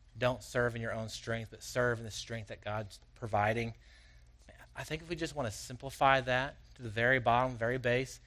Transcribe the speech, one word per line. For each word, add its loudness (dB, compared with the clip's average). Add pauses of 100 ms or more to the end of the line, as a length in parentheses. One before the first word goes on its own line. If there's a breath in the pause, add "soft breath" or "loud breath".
(180)
Don't 0
serve 0
in -6
your -4
own -6
strength, -6
but -18
serve 2
in -10
the -8
strength -10
that -12
God's -6 (160)
providing. 2 (1000 soft breath)
I -10
think -6
if -14
we -4
just -6
want -2
to -8
simplify 2
that -2 (200)
to -12
the -6
very 4
bottom, 4
very 0
base, 0